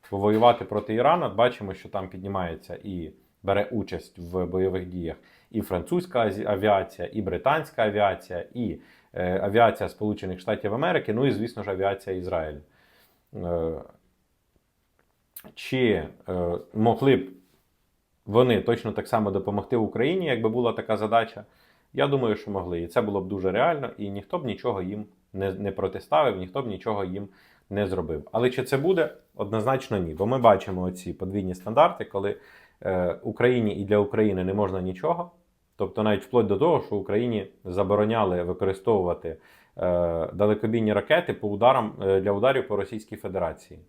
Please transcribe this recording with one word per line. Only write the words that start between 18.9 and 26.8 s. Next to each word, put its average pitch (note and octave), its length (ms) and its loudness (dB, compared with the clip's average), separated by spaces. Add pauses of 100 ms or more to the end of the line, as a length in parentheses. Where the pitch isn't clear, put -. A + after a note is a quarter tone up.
так G2+ 160 -6
само G#2+ 240 0
допомогти G2+ 440 -2
Україні, B2 500 0
якби A2+ 240 0
була A#2 240 0
така A2 240 -4
задача? A2 480 0 (480)
Я C#3 140 2
думаю, B2 280 2
що G#2 160 -10
могли. F2 300 -4
І E2+ 60 -6
це A#2+ 140 2
було G2+ 200 -2
б F#2 60 -8
дуже F#2+ 240 -2
реально, C3+ 460 0
і G#2 120 -8
ніхто G2+ 280 -8
б D#3 80 -6
нічого G#2 360 -4
їм G#2 240 -8 (280)
не, F#2+ 200 -2
не G2 180 -4
протиставив, F#2+ 680 0
ніхто F#2 240 -6
б B2 60 -6
нічого G2+ 380 -4